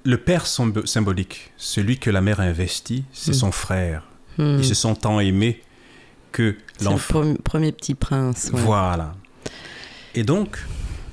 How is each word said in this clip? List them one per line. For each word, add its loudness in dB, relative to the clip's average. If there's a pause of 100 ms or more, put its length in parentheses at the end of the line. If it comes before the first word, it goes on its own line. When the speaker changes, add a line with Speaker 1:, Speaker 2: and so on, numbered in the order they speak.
Speaker 1:
le 4
père 2
symb-, 0
symbolique, -2
celui -2
que 0
la 4
mère 2
investit, -2
c'est -4
Speaker 2:
Mhm. 2
Speaker 1:
son 2
frère. -2 (360)
Speaker 2:
Mhm. 2
Speaker 1:
Il 2
se 2
sent 2
tant 2
aimé 2 (680)
que 2 (200)
Speaker 2:
C'est -4
le 2
Speaker 1:
l'enfant 2
Speaker 2:
pre-, 2
premier 2
petit -6
prince, -2
ouais. 0
Speaker 1:
Voilà. 2 (1000)
Et 0
donc, 0 (540)